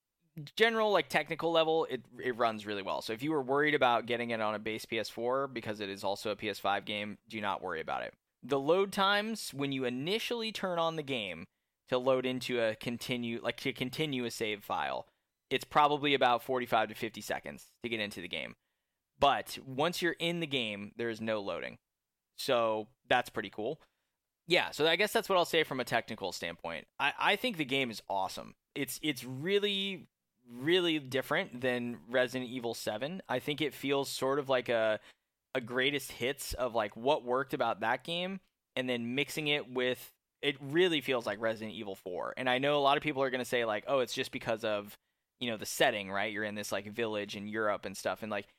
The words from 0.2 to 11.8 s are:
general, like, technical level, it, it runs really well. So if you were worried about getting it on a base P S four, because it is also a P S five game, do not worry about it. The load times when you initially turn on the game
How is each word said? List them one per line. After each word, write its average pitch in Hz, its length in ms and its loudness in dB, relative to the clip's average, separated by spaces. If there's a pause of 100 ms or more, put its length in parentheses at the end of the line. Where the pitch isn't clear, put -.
general, 220 340 4
like, 175 160 4
technical 160 460 0
level, 160 360 4
it, 123 140 -4 (180)
it 123 140 -2
runs 110 300 2
really 104 160 -2
well. 82 200 -2
So - 120 -6
if 113 100 -6
you 151 80 0
were 151 100 2
worried 143 320 4
about 120 320 4
getting 117 260 -2
it 113 100 0
on 107 120 2
a 104 60 -4
base 110 260 -6
P 113 140 -4
S 104 80 -4
four, 127 400 -2
because 113 320 -6
it 104 80 -4
is 98 160 -6
also 101 280 -2
a 101 40 -2
P 104 140 -4
S 98 100 -4
five 98 240 0
game, 104 340 -6 (120)
do 110 100 -8
not 98 220 -2
worry 87 180 -4
about 69 240 -4
it. 53 100 -8 (300)
The 139 160 0
load 180 320 4
times 202 640 0
when 139 180 -2
you 131 140 -2
initially 214 640 -2
turn 185 260 -2
on 165 200 2
the 156 60 -4
game 104 420 -4 (420)